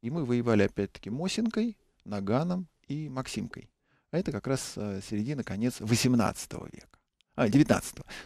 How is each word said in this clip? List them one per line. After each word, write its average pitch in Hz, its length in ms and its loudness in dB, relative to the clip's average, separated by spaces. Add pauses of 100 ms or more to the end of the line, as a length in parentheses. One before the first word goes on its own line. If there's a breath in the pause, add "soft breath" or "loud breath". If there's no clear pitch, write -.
и 113 80 -8
мы 156 160 -4
воевали 117 380 4
опять-таки 98 480 -2
Мосинкой, 214 640 -2 (300)
Наганом 135 640 -2 (180)
и 151 220 -6
Максимкой. 127 600 -8 (440)
А 156 60 0
это 185 120 -2
как 104 160 -4
раз, 131 300 -2
э, 101 260 -4
середина, 113 400 -2
конец 113 380 -2
восемнадцатого 117 840 2
века. - 340 -20 (340)
А, 117 140 2
девятнадцатого. - 580 4 (200 loud breath)